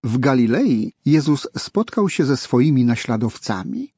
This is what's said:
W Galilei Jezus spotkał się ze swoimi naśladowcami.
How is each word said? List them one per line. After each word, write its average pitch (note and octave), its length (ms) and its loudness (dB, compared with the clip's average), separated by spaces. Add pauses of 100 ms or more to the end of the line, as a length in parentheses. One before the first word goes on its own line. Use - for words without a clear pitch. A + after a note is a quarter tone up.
W A#2+ 140 -2
Galilei B2+ 760 2 (120)
Jezus D3 420 2 (100)
spotkał G#3 520 -2
się E3 160 0
ze C3+ 120 0
swoimi B2+ 480 2
naśladowcami. A2+ 1120 -4